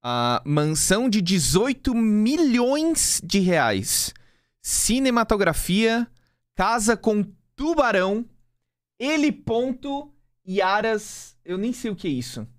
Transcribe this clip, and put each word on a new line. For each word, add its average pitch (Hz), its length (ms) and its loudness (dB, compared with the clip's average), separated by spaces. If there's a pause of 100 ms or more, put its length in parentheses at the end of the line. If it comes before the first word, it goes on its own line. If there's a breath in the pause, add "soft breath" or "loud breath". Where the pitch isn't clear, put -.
A 120 380 0
mansão 156 640 0
de 208 140 2
dezoito 190 720 0
milhões 247 1300 2
de 185 160 0
reais. 139 720 0 (480 soft breath)
Cinematografia, 226 1500 0 (480)
casa 220 400 0
com 214 300 0 (320)
tubarão, 233 680 0 (760)
heliponto 277 1120 -2 (320)
e 185 160 -2
aras. 214 840 -2
Eu 180 140 -8
nem 220 160 -4
sei 233 180 -6
o 185 60 -6
que - 100 -10
é 160 40 -2
isso. 120 360 -6 (120)